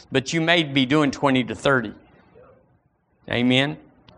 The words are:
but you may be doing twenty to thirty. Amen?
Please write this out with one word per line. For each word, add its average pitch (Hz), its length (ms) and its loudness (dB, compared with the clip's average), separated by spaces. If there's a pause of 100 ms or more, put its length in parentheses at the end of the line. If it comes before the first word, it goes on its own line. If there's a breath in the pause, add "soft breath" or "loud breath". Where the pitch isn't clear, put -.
(100)
but 131 220 -2
you 165 80 -2
may 165 240 2
be 139 200 0
doing 139 280 2
twenty 131 320 0
to 110 100 -8
thirty. 120 400 -2 (1400)
Amen? 127 480 0 (400)